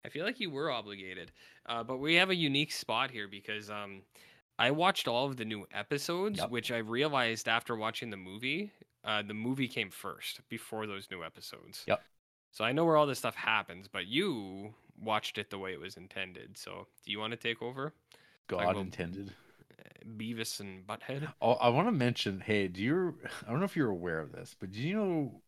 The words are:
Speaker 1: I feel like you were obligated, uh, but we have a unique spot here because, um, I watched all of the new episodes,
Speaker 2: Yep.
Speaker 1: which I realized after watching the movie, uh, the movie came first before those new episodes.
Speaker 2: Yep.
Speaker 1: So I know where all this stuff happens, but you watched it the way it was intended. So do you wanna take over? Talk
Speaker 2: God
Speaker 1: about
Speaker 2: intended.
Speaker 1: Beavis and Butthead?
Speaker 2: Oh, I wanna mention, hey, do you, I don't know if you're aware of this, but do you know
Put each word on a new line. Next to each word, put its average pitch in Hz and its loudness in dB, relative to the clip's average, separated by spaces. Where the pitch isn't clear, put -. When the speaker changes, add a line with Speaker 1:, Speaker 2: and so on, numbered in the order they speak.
Speaker 1:
I 110 -6
feel 151 -4
like 254 -2
you 196 -2
were 147 -2
obligated, 95 -6
uh, 117 -2
but 127 -4
we 151 4
have 185 8
a 185 4
unique 143 2
spot 120 -2
here 104 -6
because, 104 -8
um, 101 -8
I 120 6
watched 175 4
all 123 4
of 131 -4
the 113 -4
new 107 -4
episodes, 170 -2
Speaker 2:
Yep. - 0
Speaker 1:
which 120 -2
I 117 0
realized 117 2
after 117 2
watching 110 -4
the 101 -8
movie, 127 -4
uh, 107 2
the 104 -6
movie 123 0
came 110 -2
first - -10
before 110 -6
those 98 -8
new 90 -8
episodes. - -14
Speaker 2:
Yep. - 4
Speaker 1:
So 107 -2
I 120 4
know 156 4
where 160 8
all 151 8
this 135 0
stuff 120 -2
happens, 98 0
but 92 -4
you 107 -2
watched 107 0
it 104 -4
the 98 -6
way 95 -4
it 73 -8
was 92 -10
intended. 92 -10
So 92 -12
do - -6
you 101 -4
wanna 110 -4
take 117 -2
over? 135 -6
Talk 90 0
Speaker 2:
God 87 6
Speaker 1:
about 101 4
Speaker 2:
intended. 95 -6
Speaker 1:
Beavis 113 -6
and 95 -12
Butthead? 139 -6
Speaker 2:
Oh, 120 8
I 120 6
wanna 170 6
mention, 123 2
hey, 101 4
do 90 -4
you, 165 2
I - -10
don't 127 2
know 196 2
if - -4
you're 139 4
aware 85 0
of 71 -6
this, - -12
but 92 -8
do 101 -6
you 165 -2
know 165 0